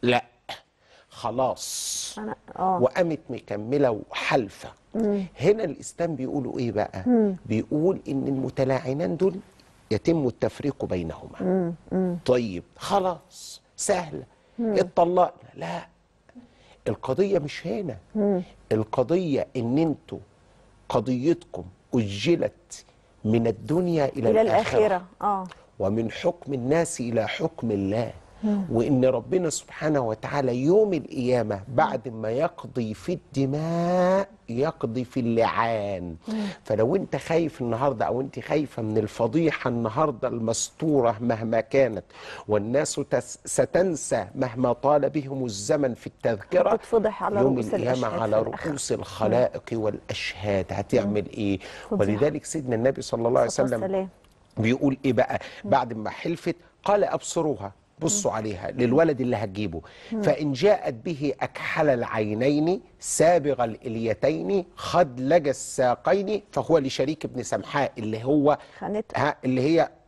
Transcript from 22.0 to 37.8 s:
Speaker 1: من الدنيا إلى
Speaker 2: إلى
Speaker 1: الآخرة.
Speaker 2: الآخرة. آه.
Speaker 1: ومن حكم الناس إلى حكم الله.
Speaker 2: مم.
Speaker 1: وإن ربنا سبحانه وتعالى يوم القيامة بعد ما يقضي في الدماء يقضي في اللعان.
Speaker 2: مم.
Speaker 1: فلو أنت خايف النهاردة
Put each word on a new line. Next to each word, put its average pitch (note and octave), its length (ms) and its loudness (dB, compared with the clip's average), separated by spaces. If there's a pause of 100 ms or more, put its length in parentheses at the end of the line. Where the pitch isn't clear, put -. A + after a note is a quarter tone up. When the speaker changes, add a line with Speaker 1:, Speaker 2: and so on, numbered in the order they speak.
Speaker 1:
من A2+ 220 4
الدنيا D3 640 0
إلى - 220 0
Speaker 2:
إلى A3 100 6
Speaker 1:
الآخرة. A3 460 4
Speaker 2:
الآخرة. F#3 180 0 (180)
آه. G3 220 0 (340)
Speaker 1:
ومن G#2+ 320 0
حكم E3+ 440 -4
الناس C#3 460 0
إلى A2+ 280 0
حكم - 420 -4
الله. G2+ 420 0 (320)
Speaker 2:
مم. G#3 280 0
Speaker 1:
وإن B2+ 320 4
ربنا C3 460 2
سبحانه D3+ 500 -2
وتعالى B2 560 -2
يوم F#3+ 380 4
القيامة A#2+ 720 0
بعد C3 400 0
ما A2 220 -6
يقضي A#2 640 -4
في - 180 -6
الدماء E3+ 1160 0 (200)
يقضي B2 560 -2
في C3 160 -4
اللعان. G#2+ 960 0 (120)
Speaker 2:
مم. A3 60 -4 (300)
Speaker 1:
فلو A2+ 320 2
أنت F#3+ 200 -2
خايف D#3+ 440 -2
النهاردة A#2 460 0